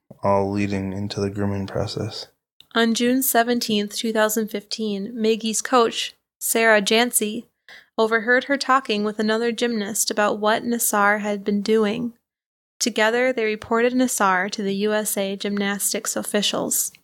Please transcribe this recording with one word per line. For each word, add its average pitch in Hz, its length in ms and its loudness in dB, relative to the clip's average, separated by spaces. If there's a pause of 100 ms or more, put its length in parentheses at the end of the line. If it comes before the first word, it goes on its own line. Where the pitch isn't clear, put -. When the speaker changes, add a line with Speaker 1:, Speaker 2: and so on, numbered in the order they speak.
(240)
Speaker 1:
all 98 280 2
leading 101 420 -2
into 101 260 -6
the 101 100 0
grooming 98 380 -2
process. - 600 -6 (480)
Speaker 2:
On 226 180 2
June 247 300 2
seventeenth, 233 720 0
two 220 180 -2
thousand 214 360 0
fifteen, 208 640 -6
Maggie's 220 480 0
coach, - 540 0 (240)
Sarah 226 420 4
Jancy, 220 680 0 (500)
overheard 226 480 2
her 277 120 0
talking 262 460 0
with 214 160 -2
another 220 320 0
gymnast 226 580 -2
about 208 300 0
what 208 240 2
Nassar 214 560 2
had 208 240 -4
been 202 180 0
doing. 220 520 0 (680)
Together, 233 540 2
they 233 120 -2
reported 226 480 0
Nassar 202 580 2
to 214 120 -6
the 196 120 -2
U 208 180 0
S 214 240 -2
A 196 180 -2
Gymnastics 202 800 -4
officials. - 760 -2 (120)